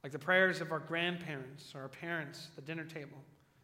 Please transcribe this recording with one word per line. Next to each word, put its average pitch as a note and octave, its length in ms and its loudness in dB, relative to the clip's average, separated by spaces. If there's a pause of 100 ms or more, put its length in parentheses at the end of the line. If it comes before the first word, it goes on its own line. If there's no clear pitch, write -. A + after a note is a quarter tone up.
Like C#3 120 -8
the D3 60 -2
prayers F3+ 420 8
of D#3+ 100 -2
our D#3+ 80 2
grandparents D#3+ 960 -2
or C#3 60 -8
our C3+ 80 -8
parents D#3+ 600 -6
at - 60 -20
the - 60 -10
dinner D#3+ 240 -6
table, C#3+ 360 -12 (420)